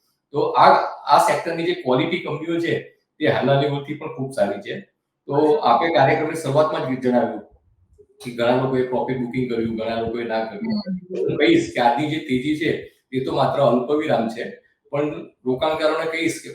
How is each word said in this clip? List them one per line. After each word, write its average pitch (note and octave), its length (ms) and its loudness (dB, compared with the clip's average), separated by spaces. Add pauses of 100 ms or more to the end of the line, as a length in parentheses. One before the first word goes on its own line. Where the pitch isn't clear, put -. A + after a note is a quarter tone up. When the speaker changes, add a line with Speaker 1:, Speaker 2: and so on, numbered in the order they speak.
(320)
Speaker 1:
તો C#3+ 80 0
આ, - 340 6 (100)
આ - 340 2
સેક્ટરની E3 440 0
જે F3 120 0
ક્વોલિટી E3 440 0
કંપનીઓ D#3+ 420 -4
છે, E3 180 -2 (400)
તે D3+ 80 -2
હાલના C3+ 340 2
લેવલથી C#3+ 340 -4
પણ D#3 140 -12
ખૂબ C3+ 220 -8
સારી - 300 -2
છે. C3 200 -10 (460)
તો D3+ 260 2
આપે D#3+ 420 2
કાર્યક્રમની D3 400 4
શરૂઆતમાં C#3 640 0
જ A#2+ 40 -8
જણાવ્યું B2 400 0 (840)
કે B2 60 -8
ઘણા A#2+ 320 2
લોકોએ C3 200 0
પ્રોફિટ B2+ 360 -2
બુકિંગ B2 320 -4
કર્યું, A2+ 260 -2
ઘણા A2+ 240 -4
લોકોએ A#2 240 -4
ના A2 200 -2
કર્યું. A2 280 -6
Speaker 2:
હમ. F#3 480 -6
Speaker 1:
હું - 180 0
કહીશ - 360 4
કે B2+ 60 -2
આજની C#3+ 300 2
જે D#3 80 -2
તેજી C3 380 -2
છે, C#3+ 360 -2 (200)
એ C3 120 -2
તો - 80 -4
માત્ર C#3 280 0
અલ્પવિરામ B2+ 680 2
છે, A2 220 -8 (400)
પણ D3+ 360 -4 (200)
રોકાણકારોને D#3 640 0
કહીશ E3 320 -2
કે - 120 -16